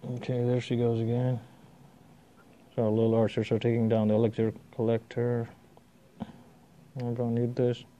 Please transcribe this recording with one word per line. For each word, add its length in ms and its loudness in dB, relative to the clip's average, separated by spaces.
Okay, 280 -2
there 160 2
she 160 -2
goes 240 2
again. 400 0
So 100 0
our 60 2
little 240 2
archers 380 2
are 60 2
taking 300 2
down 200 2
the 60 4
elixir 380 2
collector. 760 -2
I 40 -8
don't 340 -2
need 220 0
this. 280 0